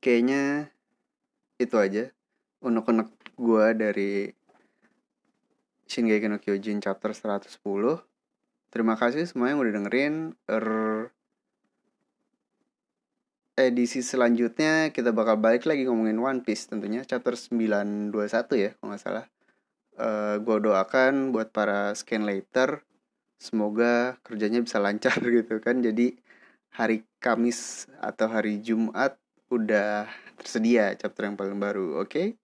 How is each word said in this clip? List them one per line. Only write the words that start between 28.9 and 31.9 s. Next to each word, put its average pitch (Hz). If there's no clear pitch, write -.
udah 107
tersedia 113
chapter 104
yang 101
paling 98
baru, 95